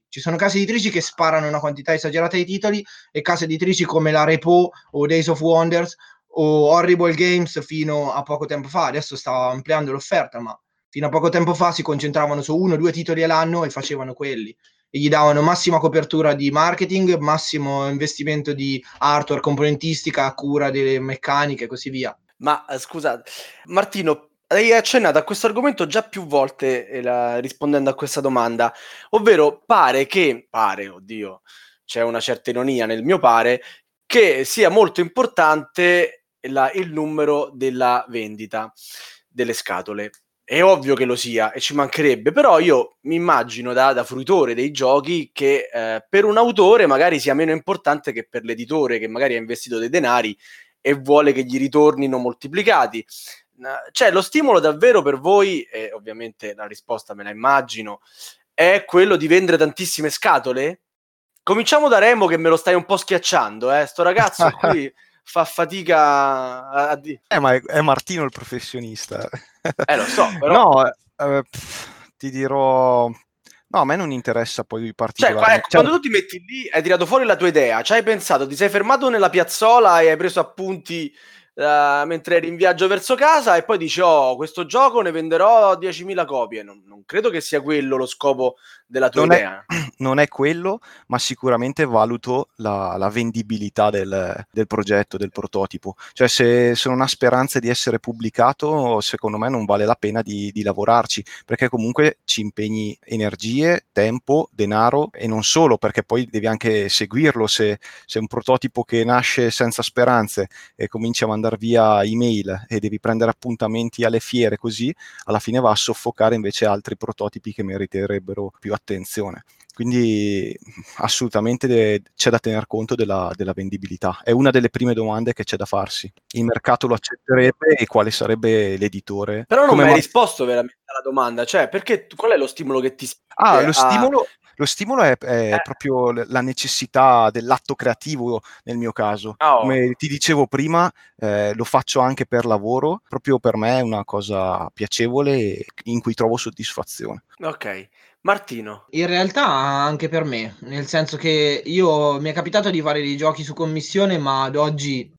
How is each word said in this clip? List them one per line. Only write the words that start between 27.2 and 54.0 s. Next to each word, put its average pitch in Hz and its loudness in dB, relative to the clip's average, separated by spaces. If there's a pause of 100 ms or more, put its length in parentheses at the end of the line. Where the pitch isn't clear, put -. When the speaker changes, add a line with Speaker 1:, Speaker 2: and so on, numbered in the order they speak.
Speaker 2:
rispondendo 139 -2
a 131 -6
questa 143 -6
domanda, 117 0 (380)
ovvero 185 4
pare 135 4
che, 139 0
pare, 101 -2
oddio, 95 -14 (420)
c'è - -4
una 117 -2
certa 120 -4
ironia 123 -2
nel 113 -4
mio 170 2
pare, 120 4 (460)
che 170 4
sia 190 2
molto 190 4
importante 175 2 (240)
la, 131 0
il 185 -6
numero 151 -2
della 127 0
vendita 110 -10 (560)
delle 120 -4
scatole. 104 -8 (400)
È 156 2
ovvio 139 4
che 127 -2
lo 123 0
sia, 113 -2
e - -10
ci - -4
mancherebbe, 139 0
però 240 6
io 151 2
mi 156 -4
immagino 123 0
da, 131 4
da 123 0
fruitore 127 0
dei 135 -2
giochi 139 0
che, 139 0
eh, 113 -6
per 202 4
un 214 2
autore 214 6
magari 147 4
sia 139 0
meno 156 0
importante 151 -4
che 113 -10
per 117 -10
l'editore 117 -4
che 110 -6
magari 120 -2
ha - -4
investito 117 -8
dei 117 -4
denari 123 0 (440)
e 139 0
vuole 143 4
che 131 -2
gli 127 -4
ritornino 135 2
moltiplicati. 131 0 (520)
N-, 127 -18 (260)
cioè, 226 4